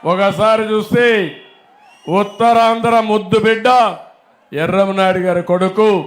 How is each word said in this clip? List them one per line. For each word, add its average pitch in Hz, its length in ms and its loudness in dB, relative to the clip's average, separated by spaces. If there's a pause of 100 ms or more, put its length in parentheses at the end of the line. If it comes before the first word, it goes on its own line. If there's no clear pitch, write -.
(120)
ఒకసారి 202 600 0
చూస్తే 220 340 0 (1000)
ఉత్తరాంధ్ర 226 880 0 (120)
ముద్దు 214 380 -2
బిడ్డ 220 220 0 (840)
ఎర్రమనాయుడు 190 720 0
గారి 175 260 -2
కొడుకు 190 380 0 (200)